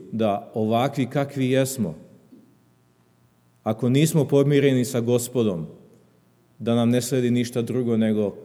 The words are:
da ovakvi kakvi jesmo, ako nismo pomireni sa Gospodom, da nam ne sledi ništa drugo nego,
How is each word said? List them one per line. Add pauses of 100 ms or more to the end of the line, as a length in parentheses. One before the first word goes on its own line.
(120)
da
ovakvi
kakvi
jesmo, (1700)
ako
nismo
pomireni
sa
Gospodom, (920)
da
nam
ne
sledi
ništa
drugo
nego, (100)